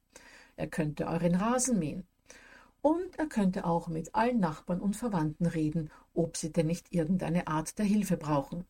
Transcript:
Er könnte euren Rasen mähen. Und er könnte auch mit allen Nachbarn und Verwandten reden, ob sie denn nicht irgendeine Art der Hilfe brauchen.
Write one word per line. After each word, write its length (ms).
Er 120
könnte 400
euren 280
Rasen 440
mähen. 280
Und 320
er 80
könnte 400
auch 220
mit 260
allen 260
Nachbarn 400
und 160
Verwandten 520
reden, 420
ob 240
sie 140
denn 160
nicht 260
irgendeine 540
Art 320
der 60
Hilfe 300
brauchen. 540